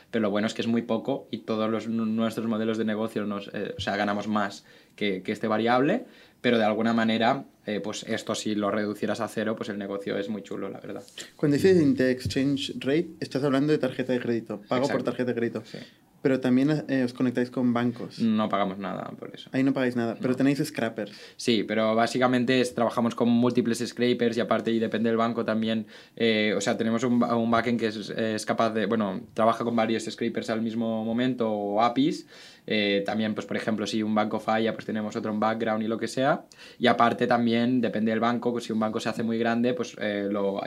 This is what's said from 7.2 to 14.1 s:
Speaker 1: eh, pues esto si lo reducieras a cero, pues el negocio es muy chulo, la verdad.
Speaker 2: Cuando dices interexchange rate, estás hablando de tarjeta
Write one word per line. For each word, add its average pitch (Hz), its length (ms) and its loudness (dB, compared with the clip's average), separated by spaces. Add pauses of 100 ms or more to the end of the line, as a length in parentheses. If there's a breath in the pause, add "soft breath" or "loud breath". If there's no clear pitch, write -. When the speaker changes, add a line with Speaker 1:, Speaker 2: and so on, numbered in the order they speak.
Speaker 1:
eh, 104 140 -2
pues 104 240 -8
esto 110 320 -4
si 107 200 -2
lo 101 160 0
reducieras 104 500 -2
a 107 80 -4
cero, 110 260 -2
pues 110 140 -8
el 101 100 -6
negocio 101 380 -6
es 101 120 -4
muy 101 140 -6
chulo, 98 260 -8
la - 120 -12
verdad. 104 220 -12 (340 loud breath)
Speaker 2:
Cuando 147 180 2
dices 185 260 6
interexchange 135 1000 2
rate, 143 320 0 (100)
estás 135 220 -4
hablando 143 280 2
de 151 80 4
tarjeta 131 340 -2